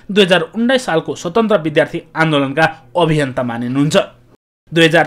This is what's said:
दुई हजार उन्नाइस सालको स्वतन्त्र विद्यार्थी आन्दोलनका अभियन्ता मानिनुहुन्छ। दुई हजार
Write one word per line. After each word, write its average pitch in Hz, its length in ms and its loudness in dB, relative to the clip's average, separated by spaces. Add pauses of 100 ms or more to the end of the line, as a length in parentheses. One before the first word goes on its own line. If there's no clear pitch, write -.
दुई 202 160 2
हजार 175 180 2 (140)
उन्नाइस 254 300 0
सालको 156 300 -2
स्वतन्त्र 208 440 0
विद्यार्थी 160 420 -2 (140)
आन्दोलनका 151 500 0 (300)
अभियन्ता 151 480 0
मानिनुहुन्छ। 123 540 -2 (760)
दुई 165 120 2
हजार 160 240 4